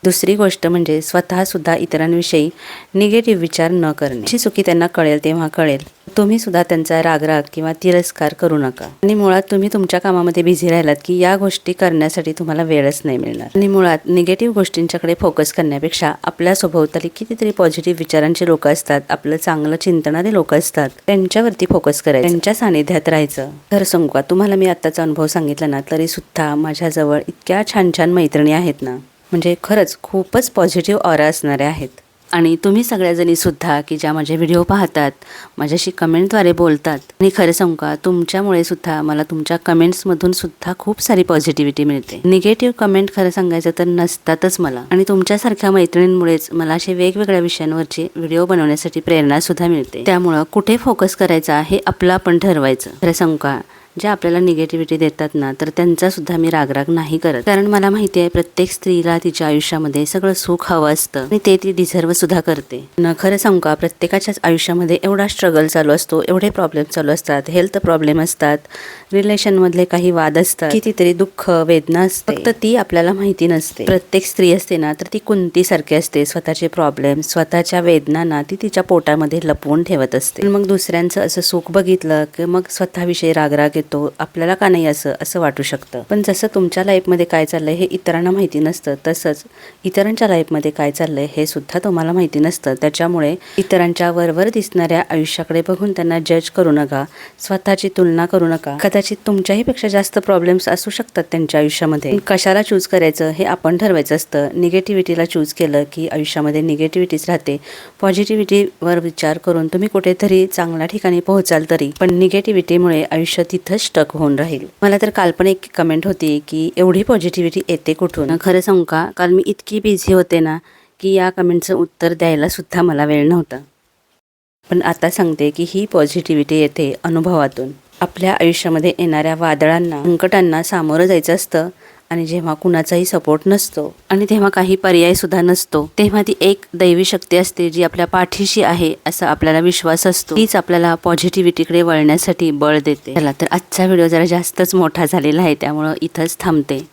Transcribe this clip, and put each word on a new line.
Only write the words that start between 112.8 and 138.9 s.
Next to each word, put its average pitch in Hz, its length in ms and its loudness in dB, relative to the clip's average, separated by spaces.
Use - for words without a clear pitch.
आयुष्य 165 400 -2
तिथंच 180 220 -4
स्टक 156 380 -2
होऊन 151 240 0
राहील. 147 300 -4
मला 202 200 4
तर 214 80 0
काल 185 200 2
पण 175 160 0
एक 190 180 0
कमेंट 165 300 0
होती 160 320 0
की 160 280 -4
एवढी 185 260 4
पॉझिटिव्हिटी 180 640 0
येते 156 240 -2
कुठून? 156 380 -2
खरं 185 200 2
सांगू 180 240 2
का, 160 200 -2
काल 180 160 2
मी 185 140 4
इतकी 208 340 -6
बिझी 202 320 0
होते 175 280 4
ना 160 160 0
की 190 120 0
या 185 180 2
कमेंटचं 180 440 0
उत्तर 170 400 -2
द्यायला 165 340 0
सुद्धा 180 340 -4
मला 151 220 2
वेळ 147 240 2
नव्हता. 165 280 0
पण 180 120 0
आता 170 280 -2
सांगते 156 400 0
की 170 180 -4
ही 196 240 -4
पॉझिटिव्हिटी 156 680 0
येते 143 320 0
अनुभवातून. 160 640 0
आपल्या 185 400 -2
आयुष्यामध्ये 165 580 0
येणाऱ्या 160 400 0
वादळांना, 160 640 0
संकटांना 175 580 2
सामोरं 165 440 0
जायचं 170 280 2
असतं, 170 340 -2
आणि 165 160 -4
जेव्हा 165 280 -4
कुणाचाही 175 500 0
सपोर्ट 156 420 0
नसतो 190 480 -2
आणि 196 220 0
तेव्हा 202 180 4
काही 190 280 2
पर्याय 180 380 4
सुद्धा 185 260 -2
नसतो, 170 580 0
तेव्हा 208 240 2
ती 196 180 0
एक 196 240 2
दैवी 180 300 4
शक्ती 175 320 -2
असते 180 340 0
जी 170 120 -2
आपल्या 170 240 0
पाठीशी 190 560 0
आहे 170 320 0